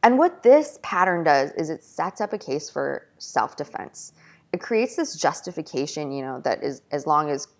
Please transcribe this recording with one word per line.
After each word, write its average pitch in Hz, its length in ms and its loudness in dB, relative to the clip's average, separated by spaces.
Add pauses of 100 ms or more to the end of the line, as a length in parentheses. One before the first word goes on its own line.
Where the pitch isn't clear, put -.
And 247 160 8
what 349 240 2
this 294 400 6
pattern 180 400 0
does 143 300 4
is 160 180 -4
it - 140 -8
sets - 360 -6
up 208 120 -4
a 214 60 -6
case 147 300 -6
for 139 380 -6 (120)
self-defense. - 960 -6 (400)
It 180 80 -6
creates 233 360 -2
this 311 180 -4
justification, 151 960 -4
you 139 120 -6
know, 131 180 -8
that - 220 -2
is, 135 280 -6
as 143 160 -4
long 151 240 2
as 139 180 -4 (120)